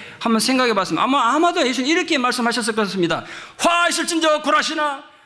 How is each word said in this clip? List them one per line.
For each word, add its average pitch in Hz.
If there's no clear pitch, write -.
한번 226
생각해 247
봤으면 175
아마, 247
아마도 339
예수님 254
이렇게 330
말씀하셨을 233
것입니다. 175
화 339
있을진저 320
고라시나, 302